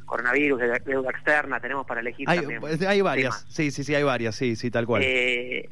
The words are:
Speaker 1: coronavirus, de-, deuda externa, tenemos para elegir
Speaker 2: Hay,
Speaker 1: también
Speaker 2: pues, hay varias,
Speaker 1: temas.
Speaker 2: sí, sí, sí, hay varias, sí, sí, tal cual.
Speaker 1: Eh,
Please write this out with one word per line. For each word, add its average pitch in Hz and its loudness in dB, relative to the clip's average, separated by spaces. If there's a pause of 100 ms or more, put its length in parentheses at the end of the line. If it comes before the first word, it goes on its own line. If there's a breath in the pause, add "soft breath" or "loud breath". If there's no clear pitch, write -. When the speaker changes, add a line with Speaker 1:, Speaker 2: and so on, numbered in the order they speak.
Speaker 1:
coronavirus, 123 0
de-, 120 2
deuda 135 0
externa, 143 0
tenemos 127 -4
para 117 -4
elegir 123 -6
Speaker 2:
Hay, 175 4
Speaker 1:
también 117 -6
Speaker 2:
pues, 151 -4
hay 196 4
varias, 131 0
Speaker 1:
temas. - -12
Speaker 2:
sí, 147 0
sí, 143 -6
sí, 143 -2
hay 143 4
varias, 117 0
sí, 120 0
sí, 120 -4
tal 117 0
cual. 117 2
Speaker 1:
Eh, 127 0